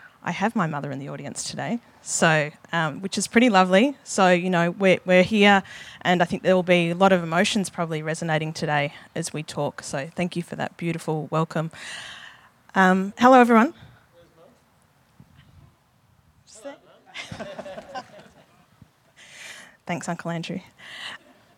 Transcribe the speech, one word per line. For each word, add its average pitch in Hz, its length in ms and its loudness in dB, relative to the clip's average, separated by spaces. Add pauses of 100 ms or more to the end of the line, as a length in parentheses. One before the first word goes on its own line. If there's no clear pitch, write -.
(240)
I - 80 -6
have 190 240 -4
my 190 100 0
mother 147 240 -8
in 135 100 -10
the 139 100 -12
audience 143 340 -12
today, 190 360 -8 (220)
so, 156 480 0 (220)
um, 170 300 -2
which 190 160 -8
is 196 100 -4
pretty 240 220 4
lovely. 190 560 4
So, 185 240 2
you 180 200 2
know, 175 220 0
we're, 190 320 2
we're 180 180 4
here, 202 420 4 (380)
and 180 200 2
I 175 40 4
think - 180 -8
there 185 120 4
will 185 80 2
be 170 280 2
a 170 40 -4
lot 190 160 4
of 180 100 2
emotions 175 480 -2
probably 165 320 -6
resonating 156 520 -4
today 147 400 -2 (220)
as 165 180 -8
we 151 100 -8
talk. - 400 -8
So 143 320 -10
thank 175 220 -4
you 175 60 -6
for - 120 -12
that - 220 -8
beautiful 160 520 -6
welcome. 160 420 -2 (1000)
Um, 190 460 2
hello, 254 180 8
everyone. 240 360 6 (3750)
<laughs> 214 80 -14 (2500)
Thanks, 165 220 -8
Uncle 170 240 -8
Andrew. 170 300 -8 (960)